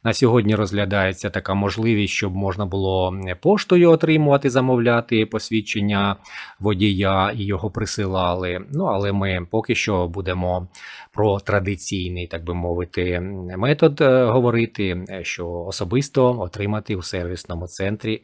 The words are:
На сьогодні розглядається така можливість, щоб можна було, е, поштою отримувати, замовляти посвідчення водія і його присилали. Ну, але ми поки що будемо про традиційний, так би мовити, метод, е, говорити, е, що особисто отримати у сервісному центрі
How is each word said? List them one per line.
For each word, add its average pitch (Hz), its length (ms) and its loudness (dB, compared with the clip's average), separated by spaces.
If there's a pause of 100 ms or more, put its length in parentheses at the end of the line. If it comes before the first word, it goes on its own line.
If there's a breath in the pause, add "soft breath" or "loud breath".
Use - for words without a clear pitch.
На 113 80 2
сьогодні 113 420 4
розглядається 101 760 0
така 95 240 -4
можливість, 104 600 0
щоб 98 200 -2
можна 98 320 -2
було, 95 600 0
е, 90 60 -6
поштою 175 560 6
отримувати, 151 600 4
замовляти 120 760 2
посвідчення 104 920 -2 (440 loud breath)
водія 98 760 2
і 107 80 -4
його 98 260 -4
присилали. 92 880 -2 (100)
Ну, 156 140 -2
але 101 280 0
ми 95 380 -2
поки 110 240 0
що 92 340 0
будемо 90 600 -4 (440 loud breath)
про 104 280 2
традиційний, 92 840 -4
так 85 180 -10
би 87 100 -6
мовити, 87 680 -4 (360)
метод, 143 440 2
е, 131 240 6
говорити, 113 840 2
е, 95 140 -10
що 87 260 -8
особисто 107 880 0
отримати 104 560 -4
у 92 60 -6
сервісному 87 640 -6
центрі 104 580 -6